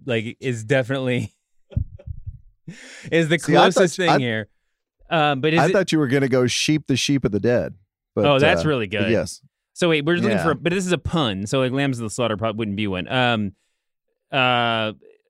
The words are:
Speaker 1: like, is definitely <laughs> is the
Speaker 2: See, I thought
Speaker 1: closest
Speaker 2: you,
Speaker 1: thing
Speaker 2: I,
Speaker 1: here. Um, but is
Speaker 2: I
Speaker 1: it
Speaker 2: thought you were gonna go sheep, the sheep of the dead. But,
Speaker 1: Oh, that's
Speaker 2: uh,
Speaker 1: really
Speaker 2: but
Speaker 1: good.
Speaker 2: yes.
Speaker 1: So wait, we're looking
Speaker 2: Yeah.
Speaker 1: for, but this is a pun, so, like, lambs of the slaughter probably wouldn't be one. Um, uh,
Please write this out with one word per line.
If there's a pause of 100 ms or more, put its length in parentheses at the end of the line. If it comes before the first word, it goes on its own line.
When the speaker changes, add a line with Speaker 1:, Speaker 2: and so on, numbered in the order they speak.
Speaker 1:
like,
is
definitely
<laughs> (1700)
is
the
Speaker 2:
See,
I
thought
Speaker 1:
closest
Speaker 2:
you,
Speaker 1:
thing
Speaker 2:
I,
Speaker 1:
here. (600)
Um,
but
is
Speaker 2:
I
Speaker 1:
it
Speaker 2:
thought
you
were
gonna
go
sheep,
the
sheep
of
the
dead. (400)
But,
Speaker 1:
Oh,
that's
Speaker 2:
uh,
Speaker 1:
really
Speaker 2:
but
Speaker 1:
good.
Speaker 2:
yes. (340)
Speaker 1:
So
wait,
we're
looking
Speaker 2:
Yeah.
Speaker 1:
for,
but
this
is
a
pun,
so,
like,
lambs
of
the
slaughter
probably
wouldn't
be
one.
Um, (760)
uh, (380)